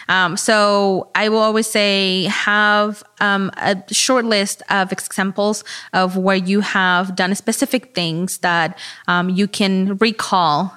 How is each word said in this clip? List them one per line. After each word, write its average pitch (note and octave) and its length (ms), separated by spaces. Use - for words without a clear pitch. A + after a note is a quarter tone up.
Um, F#3 280
so G3+ 800
I G#3 140
will A3 120
always A3 260
say G3 580
have, G#3 800
um, G3 360
a F#3+ 260
short B3 320
list G3+ 460
of F#3+ 220
examples G3+ 720
of F#3 240
where F#3+ 200
you F#3+ 240
have F#3 560
done F#3+ 180
specific - 600
things E3+ 440
that, E3+ 400
um, F3+ 200
you F#3+ 200
can F#3+ 480
recall, F#3 800